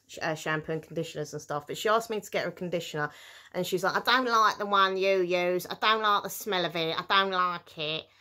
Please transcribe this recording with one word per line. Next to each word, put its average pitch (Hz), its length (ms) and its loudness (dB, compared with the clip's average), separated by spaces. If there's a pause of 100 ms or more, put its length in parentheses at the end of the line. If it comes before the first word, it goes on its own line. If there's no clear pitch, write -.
sh-, - 160 -18
uh, 156 120 -2
shampoo 156 380 -4
and 160 100 -4
conditioners 160 500 -8
and 147 100 -10
stuff, 147 240 -6
but 135 100 -8
she - 120 -2
asked 220 200 2
me 214 120 -4
to - 100 -16
get 165 140 -2
her 170 40 -2
a 170 40 -6
conditioner, 165 580 -4 (420)
and 180 140 -2
she's 180 180 -2
like, 185 120 0
I 202 40 2
don't 240 280 2
like 220 300 4
the 208 80 -4
one 196 300 4
you 190 240 4
use. 180 480 0
I 185 120 -8
don't 220 220 4
like 208 200 2
the 196 80 -8
smell 185 340 -2
of 165 120 -4
it. 160 220 -2
I 170 100 -6
don't 196 240 4
like 180 460 -2
it. 156 260 -4 (160)